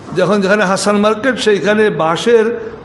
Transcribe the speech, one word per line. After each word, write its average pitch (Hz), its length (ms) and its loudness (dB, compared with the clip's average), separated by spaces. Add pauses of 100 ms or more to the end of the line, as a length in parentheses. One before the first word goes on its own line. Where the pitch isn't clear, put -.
(180)
যখন 190 240 0
যেখানে 202 240 2
হাসান 196 320 0
মার্কেট, 214 420 0
সেইখানে 208 500 2
বাঁশের 220 800 0 (140)